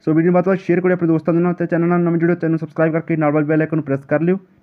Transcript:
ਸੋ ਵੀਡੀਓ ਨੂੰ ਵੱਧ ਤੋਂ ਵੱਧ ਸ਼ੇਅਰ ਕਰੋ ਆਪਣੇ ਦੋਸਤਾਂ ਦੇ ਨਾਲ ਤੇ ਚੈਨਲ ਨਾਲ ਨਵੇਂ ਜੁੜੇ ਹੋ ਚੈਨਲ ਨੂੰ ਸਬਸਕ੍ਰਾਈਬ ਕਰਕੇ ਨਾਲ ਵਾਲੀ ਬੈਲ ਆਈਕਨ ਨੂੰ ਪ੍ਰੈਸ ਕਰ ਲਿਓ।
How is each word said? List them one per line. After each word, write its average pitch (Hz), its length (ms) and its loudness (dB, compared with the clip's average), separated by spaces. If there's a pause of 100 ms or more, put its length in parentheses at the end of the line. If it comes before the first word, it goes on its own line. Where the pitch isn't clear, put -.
ਸੋ 160 60 0
ਵੀਡੀਓ 165 180 2
ਨੂੰ - 20 2
ਵੱਧ 175 120 2
ਤੋਂ 190 80 0
ਵੱਧ 185 60 -2
ਸ਼ੇਅਰ 175 220 0
ਕਰੋ 185 120 0
ਆਪਣੇ 175 140 -2
ਦੋਸਤਾਂ 160 260 0
ਦੇ 165 60 2
ਨਾਲ 175 140 0
ਤੇ 175 120 -4
ਚੈਨਲ 170 220 -2
ਨਾਲ 175 140 2
ਨਵੇਂ 170 180 0
ਜੁੜੇ 170 140 2
ਹੋ 170 60 -2
ਚੈਨਲ 160 120 -2
ਨੂੰ 160 80 0
ਸਬਸਕ੍ਰਾਈਬ 160 340 -2
ਕਰਕੇ 165 240 -2
ਨਾਲ 151 140 0
ਵਾਲੀ 151 140 0
ਬੈਲ 156 160 0
ਆਈਕਨ 156 160 -2
ਨੂੰ 156 60 -4
ਪ੍ਰੈਸ 139 220 -4
ਕਰ 147 160 -2
ਲਿਓ। 180 180 0 (240)